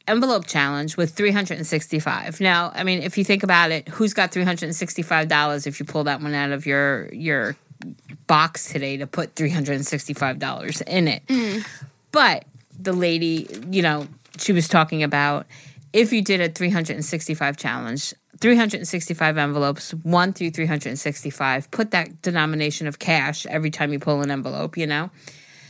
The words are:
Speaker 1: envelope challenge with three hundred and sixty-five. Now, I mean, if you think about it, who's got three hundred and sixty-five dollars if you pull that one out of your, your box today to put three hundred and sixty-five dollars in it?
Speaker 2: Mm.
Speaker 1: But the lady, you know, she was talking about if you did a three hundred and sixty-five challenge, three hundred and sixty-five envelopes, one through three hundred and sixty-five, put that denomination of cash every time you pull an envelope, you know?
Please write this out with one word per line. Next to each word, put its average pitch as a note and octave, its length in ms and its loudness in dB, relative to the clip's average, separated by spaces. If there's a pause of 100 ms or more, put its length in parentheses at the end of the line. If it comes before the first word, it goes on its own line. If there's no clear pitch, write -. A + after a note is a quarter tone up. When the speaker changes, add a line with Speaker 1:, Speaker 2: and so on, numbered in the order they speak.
Speaker 1:
envelope G#3+ 380 2
challenge C#3+ 500 -2
with E3 200 0
three G3+ 160 2
hundred G3 260 0
and F3 80 -6
sixty-five. D#3 760 -2
Now, F3 360 2
I F3 80 -4
mean, F#3 180 0
if F3+ 160 -4
you G3+ 60 2
think G3 180 2
about F3 300 4
it, D#3 180 -4
who's G#3 240 0
got F#3 180 2
three F3+ 120 0
hundred E3+ 240 0
and E3 80 -4
sixty-five D#3+ 520 -2
dollars D3 380 2
if C#3+ 140 -6
you D3 80 -6
pull D3+ 160 -2
that C#3 180 0
one D3 140 -2
out C#3+ 160 0
of C#3 160 -4
your, C#3 440 2
your C3+ 440 -2 (720)
box D#3 440 2
today C#3 260 -4
to C#3 100 -8
put D3+ 280 -6
three D#3 140 0
hundred C#3+ 240 0
and C#3 140 -2
sixty-five C#3 500 -2
dollars C3+ 440 -6
in F3 260 2
it? B2 180 -2
Speaker 2:
Mm. A3+ 400 0 (460)
Speaker 1:
But A#3+ 340 6 (340)
the F#3 140 0
lady, E3 540 2 (240)
you F#3+ 100 4
know, D3+ 240 2 (320)
she - 160 2
was E3 140 4
talking D#3+ 340 4
about C#3+ 460 2 (460)
if A3+ 200 6
you A3+ 80 4
did F#3+ 200 2
a E3+ 80 2
three F3 200 -2
hundred E3 280 0
and D3+ 80 -4
sixty-five D3+ 520 -2
challenge, B2 560 -4 (280)
three A#3 160 8
hundred G#3+ 240 2
and F3+ 80 -6
sixty-five D#3+ 480 0
envelopes, C#3+ 540 0 (120)
one F3 300 4
through E3+ 180 -4
three D#3+ 160 -2
hundred D3 220 -2
and C3+ 100 -6
sixty-five, C#3 720 -4
put A3 200 -2
that E3 300 -2
denomination D#3 680 0
of D3 120 -8
cash D3+ 460 0
every D#3 260 -2
time D3 220 -2
you C#3+ 60 -2
pull C#3+ 220 0
an C#3+ 100 -2
envelope, C#3 440 -6
you E3 100 -2
know? D3+ 260 -4 (580)